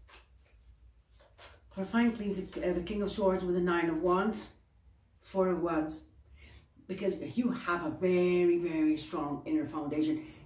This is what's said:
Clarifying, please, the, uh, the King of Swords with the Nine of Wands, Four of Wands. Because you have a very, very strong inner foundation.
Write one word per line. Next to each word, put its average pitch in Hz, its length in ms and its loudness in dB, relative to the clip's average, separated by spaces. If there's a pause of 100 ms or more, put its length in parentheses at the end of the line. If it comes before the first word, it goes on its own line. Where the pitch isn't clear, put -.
(1700)
Clarifying, 226 420 0
please, 202 240 -4
the, 180 340 -4
uh, - 20 2
the 175 100 -2
King 208 200 -4
of 190 80 -2
Swords 185 340 0
with 175 100 0
the 180 60 2
Nine 170 280 2
of 160 140 -2
Wands, 190 480 0 (680)
Four 190 280 0
of 170 120 0
Wands. 160 440 -2 (840)
Because 185 500 -4
you 247 160 2
have 175 340 -2
a 151 40 -4
very, 180 680 4
very 156 380 2
strong 143 500 -4
inner 156 180 2
foundation. 151 600 -2 (200)